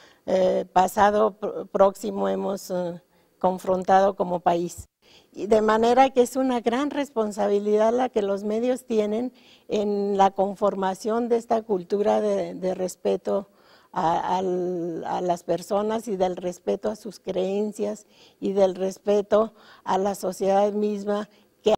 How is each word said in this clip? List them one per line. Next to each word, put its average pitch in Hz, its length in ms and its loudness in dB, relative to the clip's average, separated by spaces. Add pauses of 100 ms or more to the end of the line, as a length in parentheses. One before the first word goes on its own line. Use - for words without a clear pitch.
(280)
eh, 185 440 2
pasado 208 680 2
pr-, - 320 -8
próximo 196 580 0
hemos, 196 400 -4
eh, 175 320 -6 (380)
confrontado 190 760 2
como 180 260 -4
país. 175 460 -2 (460)
Y 185 140 -8
de 220 140 4
manera 233 500 4
que 247 100 4
es 240 140 -2
una 262 240 0
gran 247 320 -2
responsabilidad 214 1040 0
la 254 160 0
que 226 120 -2
los 196 220 -2
medios 233 420 -2
tienen 220 480 -2 (360)
en 202 480 -2
la 196 120 6
conformación 196 1000 -2
de 233 80 2
esta 233 260 -2
cultura 208 580 0
de, 196 320 -2
de 180 220 -4
respeto 190 760 -4 (440)
a, 170 440 0
al, 175 680 -4
a 175 140 -4
las 175 240 -2
personas 208 640 -2
y 208 80 -4
del 185 220 0
respeto 190 520 -4
a 214 60 -4
sus - 240 -16
creencias 202 880 -4 (320)
y 202 140 -2
del 190 220 4
respeto 202 800 0 (300)
a 190 140 0
la 196 180 0
sociedad 196 560 0
misma 208 560 -2 (340)
que 214 160 4